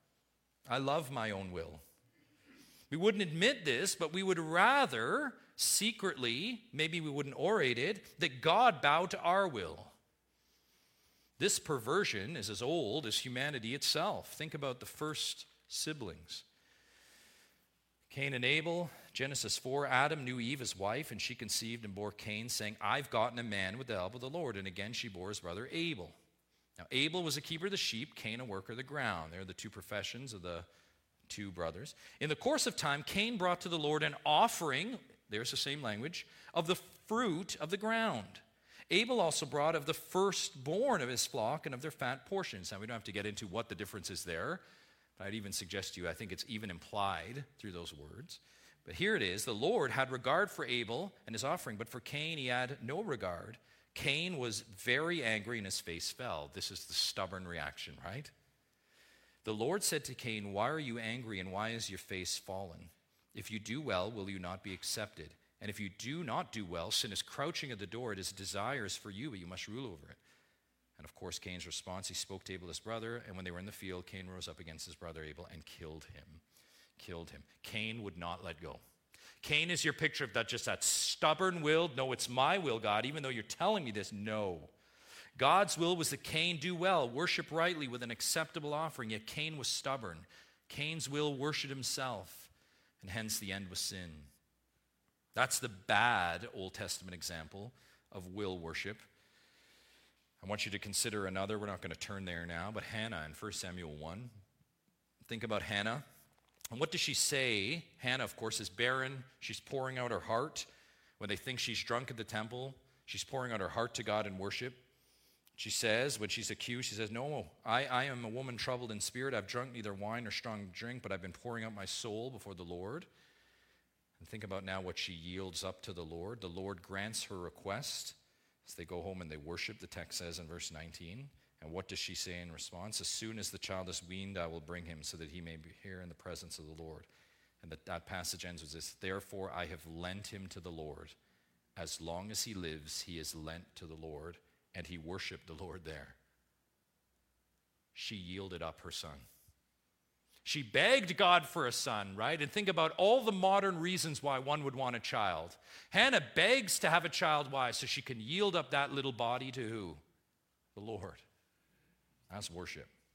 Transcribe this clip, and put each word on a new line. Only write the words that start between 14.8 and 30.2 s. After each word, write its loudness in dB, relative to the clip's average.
the -10
first -4
siblings. -6
Cain -2
and 0
Abel, 4
Genesis 0
four, 2
Adam 6
knew -2
Eve, 0
his -4
wife, -2
and -6
she -2
conceived -2
and -8
bore -2
Cain, -4
saying, -2
"I've 2
gotten 4
a -2
man 0
with -8
the -2
help 0
of -10
the -6
Lord." -2
And -4
again -6
she -4
bore -6
his -4
brother -6
Abel. -2
Now, -12
Abel 4
was 2
a -4
keeper -4
of 0
the -2
sheep, -2
Cain -6
a -6
worker -6
of -6
the -6
ground. -2
There -8
are -6
the -10
two -8
professions -6